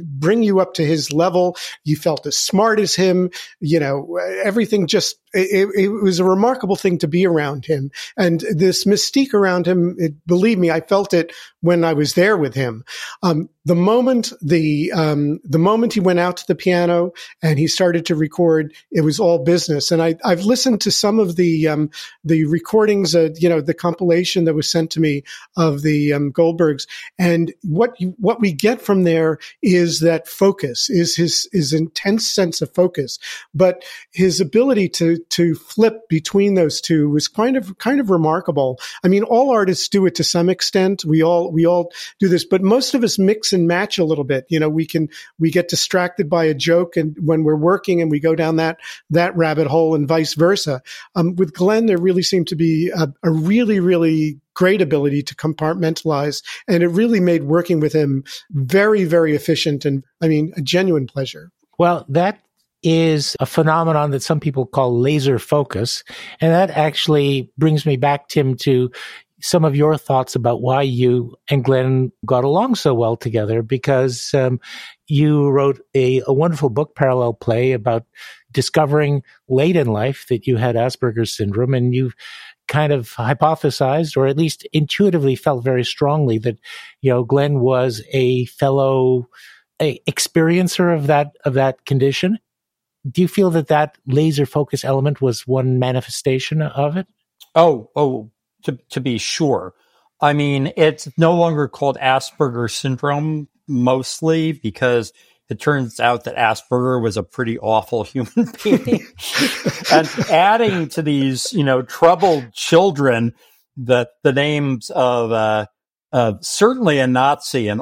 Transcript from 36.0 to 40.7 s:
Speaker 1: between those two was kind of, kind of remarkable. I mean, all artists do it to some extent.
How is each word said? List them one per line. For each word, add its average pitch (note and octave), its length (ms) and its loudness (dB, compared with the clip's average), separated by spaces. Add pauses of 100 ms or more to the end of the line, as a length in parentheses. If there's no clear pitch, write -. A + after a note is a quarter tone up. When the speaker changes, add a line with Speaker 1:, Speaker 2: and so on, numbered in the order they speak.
Speaker 1:
between G3 460 0
those D#3+ 260 0
two D3+ 280 0
was D3 200 0
kind B3 260 0
of, G3 220 -6
kind C#4 240 0
of G#3+ 80 -4
remarkable. D#3 680 0 (280)
I - 20 2
mean, G3 160 2
all B3 280 2
artists G3 360 0
do G3 180 2
it E3+ 100 0
to D#3 100 -2
some F3 240 0
extent. F#3+ 560 -2